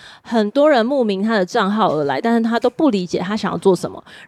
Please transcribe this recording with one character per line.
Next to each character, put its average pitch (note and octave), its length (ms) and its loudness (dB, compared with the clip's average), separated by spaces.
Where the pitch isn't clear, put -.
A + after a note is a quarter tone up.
很 G#3+ 280 -2
多 C#4+ 180 4
人 B3 160 4
慕 C4 200 0
名 G3 180 -2
他 A3 100 -2
的 F#3+ 140 2
账 G3 240 -2
号 G3+ 260 0
而 D3+ 80 0
来， C#3 160 -2
但 A#3 140 0
是 A#3 80 2
他 A3+ 160 0
都 B3 100 0
不 D4 220 0
理 F#3 160 0
解 - 140 -4
他 G3 160 -4
想 G3 160 -4
要 F3 40 -4
做 F3+ 180 4
什 F3 140 -4
么。 - 140 -16